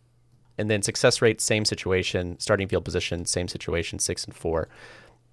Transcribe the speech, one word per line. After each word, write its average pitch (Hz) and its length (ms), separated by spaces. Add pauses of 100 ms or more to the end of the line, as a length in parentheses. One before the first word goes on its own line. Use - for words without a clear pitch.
(580)
And 107 120
then 104 120
success - 400
rate, 113 180
same 107 240
situation. 92 760
Starting 98 300
field 87 160
position, 87 400
same 87 240
situation, 85 500
six - 280
and - 80
four. 80 340 (640)